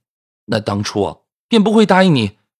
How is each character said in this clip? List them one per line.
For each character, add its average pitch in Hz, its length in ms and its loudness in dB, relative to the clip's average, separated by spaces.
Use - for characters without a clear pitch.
那 110 140 -4
当 101 240 -6
初 101 200 -4
啊， 78 160 -8
便 220 160 2
不 220 80 0
会 214 140 4
答 190 180 2
应 180 120 2
你 110 240 -4